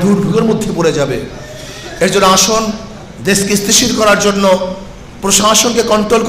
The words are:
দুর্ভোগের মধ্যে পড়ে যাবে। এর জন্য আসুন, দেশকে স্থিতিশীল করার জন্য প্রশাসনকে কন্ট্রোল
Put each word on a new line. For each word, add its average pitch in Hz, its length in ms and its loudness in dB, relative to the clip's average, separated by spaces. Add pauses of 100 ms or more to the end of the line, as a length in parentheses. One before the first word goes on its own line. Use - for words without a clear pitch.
দুর্ভোগের 202 460 2
মধ্যে - 280 0
পড়ে 160 220 2
যাবে। 131 180 -2 (840)
এর - 100 2
জন্য 196 220 4
আসুন, 220 280 2 (640)
দেশকে 196 320 0
স্থিতিশীল - 400 0
করার 208 260 4
জন্য 196 200 2 (760)
প্রশাসনকে 214 680 2
কন্ট্রোল 214 380 2